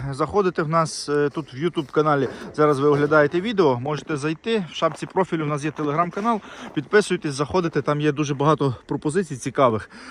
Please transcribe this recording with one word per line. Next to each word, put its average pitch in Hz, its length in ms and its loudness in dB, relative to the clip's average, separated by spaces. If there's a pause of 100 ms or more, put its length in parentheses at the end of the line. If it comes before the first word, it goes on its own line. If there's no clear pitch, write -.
(120)
заходите 170 520 0
в 147 60 -4
нас, 160 400 -2
е, 147 200 2
тут 143 240 -8
в 123 40 -12
YouTube 156 340 -4
каналі. 147 380 2 (260)
Зараз 151 240 4
ви 143 80 4
оглядаєте 147 540 4
відео, 180 380 2
можете 147 380 -6
зайти. 165 540 -4
В - 40 -14
шапці 165 300 -4
профілю 165 400 -2
в - 20 -2
нас 147 160 -4
є 156 60 -2
Telegram-канал. 175 720 -2 (320)
Підписуйтесь, 170 600 0
заходите, 160 460 0
там 147 200 0
є 151 100 2
дуже 143 240 -2
багато 139 400 2 (100)
пропозицій 151 520 -2
цікавих. 120 520 0 (220)